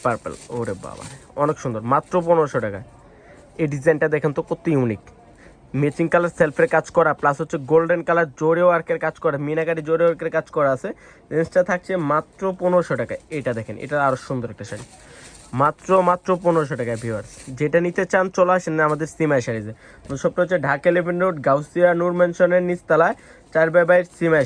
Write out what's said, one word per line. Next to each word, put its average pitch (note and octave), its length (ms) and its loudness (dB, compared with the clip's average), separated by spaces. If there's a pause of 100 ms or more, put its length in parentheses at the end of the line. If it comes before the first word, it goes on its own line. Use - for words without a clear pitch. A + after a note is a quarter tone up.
পার্পল, A2 280 -2 (240)
ওরে A2 180 -6 (120)
বাবা, G1+ 180 -16 (380)
অনেক D3 200 0
সুন্দর, A2+ 180 -6 (120)
মাত্র D3+ 220 0 (140)
পনেরোশো D#3 380 2
টাকায়। G2 200 -8 (760)
এই D#3+ 100 0
ডিজাইনটা D3+ 420 2
দেখেন D3+ 220 0
তো, E3 40 -4 (100)
কত E3 140 -6 (120)
ইউনিক। A#2 280 -2 (760)
ম্যাচিং D3 320 0
কালার F3 260 2
সেলফের D#3+ 360 2
কাজ D#3+ 120 2 (100)
করা, D#3+ 140 4 (100)
প্লাস C#3+ 220 2
হচ্ছে D#3 160 -6 (120)
গোল্ডেন E3 380 4
কালার E3+ 200 2 (120)
জরি E3 240 2
ওয়ার্কের E3+ 400 2
কাজ D#3 180 -4
করা, E3+ 140 0 (100)
মিনাকারি D#3+ 440 -2
জরি E3 140 2
ওয়ার্কের E3 320 0
কাজ D#3 100 -2 (100)
করা C#3+ 200 2
আছে। F#3+ 120 -10 (460)
রেঞ্জটা E3 360 0
থাকছে F3+ 220 -4 (200)
মাত্র D#3 300 -2 (180)
পনেরোশো F3+ 400 2
টাকা। A2 140 -6 (240)
এটা B2+ 200 -4
দেখেন, G#2+ 260 -10
এটা C#3+ 120 -6 (100)
আরও C3 200 0
সুন্দর B2+ 280 -6
একটা G2+ 160 -14
শাড়ি, G#2+ 140 -12 (800)
মাত্র, - 260 0 (220)
মাত্র F3+ 180 -2 (160)
পনেরোশো D#3+ 360 2
টাকায়, A#2 240 -4
ভিউয়ার্স। A2 260 -6 (280)
যেটা D3 280 -2
নিতে F3 160 -4 (100)
চান, F#3 120 2 (120)
চলে F3+ 220 2
আসেন E3+ 200 -4
না D#3+ 100 2
আমাদের D3+ 280 -4
সিমাই C#3+ 300 0
শাড়িতে। A2 260 -8 (340)
তো - 60 -10 (100)
সবটা F3 200 -2
হচ্ছে F3+ 160 0 (100)
ঢাকা C#3+ 240 -2
এলিভেন F3 300 0
রোড, F#3 140 0 (120)
গাউসিয়া D3+ 420 2 (100)
নূর F3 200 0
মেনশনের F3 480 2
নিচতলায়, F3 460 0 (380)
চার D#3+ 220 2
বাই F3 160 6
বাইশ F3+ 160 6 (120)
সিমাই D#3+ 280 2